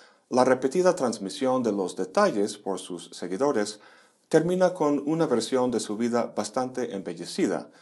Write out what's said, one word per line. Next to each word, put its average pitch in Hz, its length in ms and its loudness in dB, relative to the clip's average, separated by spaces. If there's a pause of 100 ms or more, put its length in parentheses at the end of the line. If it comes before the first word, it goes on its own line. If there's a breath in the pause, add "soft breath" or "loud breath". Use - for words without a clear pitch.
(300 loud breath)
la 127 140 4
repetida 175 520 4
transmisión 127 680 -2
de 113 100 0
los 95 240 -2
detalles 107 600 0
por 92 220 -6
sus - 340 -12
seguidores 104 680 -2 (500 soft breath)
termina 175 440 4
con 147 320 0
una 160 220 2
versión 123 420 2
de 117 100 0
su 107 160 -4
vida 117 400 -2
bastante 127 600 -4
embellecida, 87 760 -4 (120)